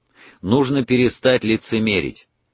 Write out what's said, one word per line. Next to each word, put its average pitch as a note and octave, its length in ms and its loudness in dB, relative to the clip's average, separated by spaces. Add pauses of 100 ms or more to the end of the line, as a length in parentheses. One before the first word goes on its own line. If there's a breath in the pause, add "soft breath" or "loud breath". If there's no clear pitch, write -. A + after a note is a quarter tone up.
(420 loud breath)
Нужно C3 420 0
перестать B2 640 0
лицемерить. A2 840 -2 (260)